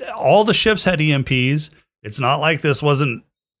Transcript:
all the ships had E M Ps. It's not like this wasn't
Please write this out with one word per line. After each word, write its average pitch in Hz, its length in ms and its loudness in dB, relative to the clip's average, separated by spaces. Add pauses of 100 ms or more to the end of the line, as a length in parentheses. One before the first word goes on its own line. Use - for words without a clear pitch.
(160)
all 180 280 4
the 214 100 2
ships 220 300 0
had 180 160 0
E 156 120 2
M 139 100 0
Ps. 131 480 -2 (320)
It's 107 160 -6
not 139 220 0
like 156 220 -2
this 143 200 0
wasn't 139 400 0 (380)